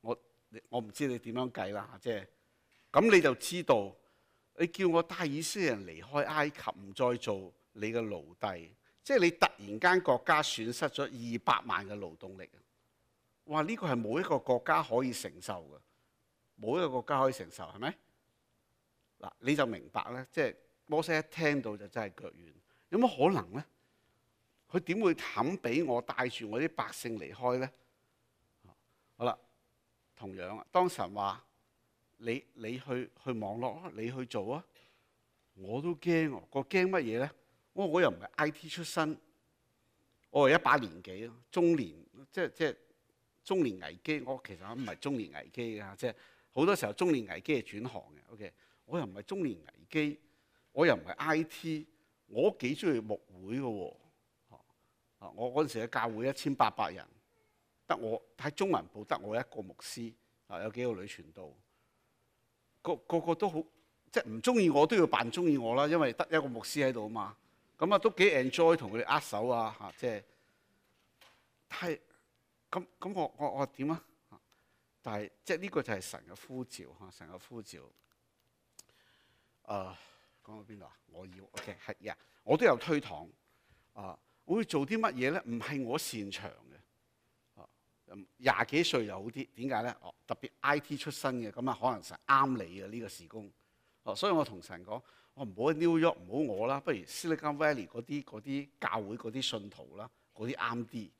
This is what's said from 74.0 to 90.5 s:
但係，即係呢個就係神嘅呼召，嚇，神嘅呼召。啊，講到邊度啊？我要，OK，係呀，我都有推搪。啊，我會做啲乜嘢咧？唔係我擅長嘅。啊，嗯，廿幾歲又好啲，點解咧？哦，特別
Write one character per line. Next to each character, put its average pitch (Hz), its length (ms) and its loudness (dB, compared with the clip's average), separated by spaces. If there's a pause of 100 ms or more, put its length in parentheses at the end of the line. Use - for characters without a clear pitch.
但 107 200 -6
係， 104 100 -10 (140)
即 190 80 -2
係 160 40 0
呢 185 120 -6
個 156 140 -2
就 117 100 -4
係 95 80 -4
神 - 280 -12
嘅 90 60 -16 (120)
呼 127 180 -8
召， - 180 -16 (160)
嚇， 95 120 -18
神 80 180 -20
嘅 92 100 -14
呼 117 220 -16
召。 - 180 -18 (1800)
啊， 95 340 -6 (460)
講 107 140 -20
到 104 60 -20
邊 104 160 -20
度 87 60 -20
啊？ - 120 -20 (100)
我 92 180 -18
要， 92 260 -20
OK， - 240 -12 (100)
係 107 160 -8
呀， 98 160 -10 (260)
我 131 140 4
都 240 80 4
有 139 120 8
推 151 240 0
搪。 82 260 -12 (680)
啊， 95 240 -14 (280)
我 170 100 0
會 226 100 2
做 143 200 0
啲 214 120 -2
乜 220 160 2
嘢 127 180 2
咧？ 180 140 -2
唔 117 140 -4
係 139 240 -4
我 123 140 -2
擅 104 340 -6
長 - 180 -10
嘅。 - 1120 -20
啊， - 60 -20 (400)
嗯， 95 180 -16 (120)
廿 127 160 6 (160)
幾 160 140 4
歲 127 240 2
又 95 80 -8
好 95 140 -10
啲， 135 260 -10
點 123 140 -6
解 113 140 0
咧？ 120 180 -4
哦， - 120 -16 (140)
特 131 80 -4
別 - 160 -12 (100)